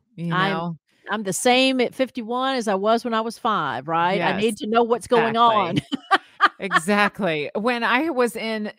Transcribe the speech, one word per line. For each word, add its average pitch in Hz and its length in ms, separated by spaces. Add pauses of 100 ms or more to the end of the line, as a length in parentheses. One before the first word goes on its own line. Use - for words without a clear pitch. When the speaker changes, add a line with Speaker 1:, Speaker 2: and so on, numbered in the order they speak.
(160)
Speaker 1:
you 170 160
Speaker 2:
I'm, 185 200
Speaker 1:
know? 165 260 (320)
Speaker 2:
I'm 214 140
the 190 100
same 262 480
at - 140
fifty-one 254 640
as 220 100
I 202 80
was 220 300
when 226 100
I 220 60
was 226 180
five, 151 480
right? 170 340
I 165 120
Speaker 1:
Yes, 196 80
Speaker 2:
need 220 160
to - 100
know 233 160
what's 233 240
going 226 300
on. 214 400
Speaker 1:
exactly. - 240
Speaker 2:
<laughs> - 160 (420)
Speaker 1:
Exactly. 190 960
When 233 280
I 247 260
was 247 260
in 214 440